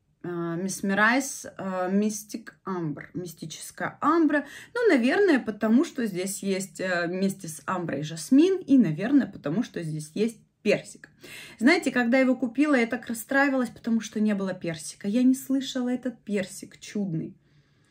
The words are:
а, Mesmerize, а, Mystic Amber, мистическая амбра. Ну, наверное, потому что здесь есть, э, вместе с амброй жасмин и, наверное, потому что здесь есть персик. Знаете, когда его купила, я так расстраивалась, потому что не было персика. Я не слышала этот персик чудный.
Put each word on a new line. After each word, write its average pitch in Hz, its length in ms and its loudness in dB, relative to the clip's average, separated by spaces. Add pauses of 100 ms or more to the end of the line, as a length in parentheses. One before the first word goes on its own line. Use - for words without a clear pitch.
(220)
а, 170 340 -6
Mesmerize, 202 880 -2 (120)
а, 185 340 -4
Mystic - 640 -2 (120)
Amber, 170 380 -6 (100)
мистическая - 880 -10
амбра. 302 440 2 (280)
Ну, 480 160 0
наверное, 302 500 4
потому 220 460 2
что 240 220 -4
здесь 185 340 -6
есть, 190 380 -4
э, 180 280 0
вместе 185 420 -4
с - 180 -14
амброй 165 340 -4
жасмин 277 580 4
и, 277 200 4
наверное, 202 480 4
потому 160 360 -2
что - 200 -8
здесь 151 320 -8
есть 226 240 -2 (240)
персик. - 460 -2 (500)
Знаете, 302 320 4
когда 247 260 2
его 262 180 4
купила, 269 400 0
я 233 120 4
так 240 200 -6
расстраивалась, 262 640 0
потому 226 320 -2
что - 180 -8
не 214 140 2
было 196 220 -2
персика. 170 520 -8
Я 220 140 2
не 262 140 6
слышала 262 540 -4
этот 247 340 -6
персик - 560 -8
чудный. 170 560 -6 (560)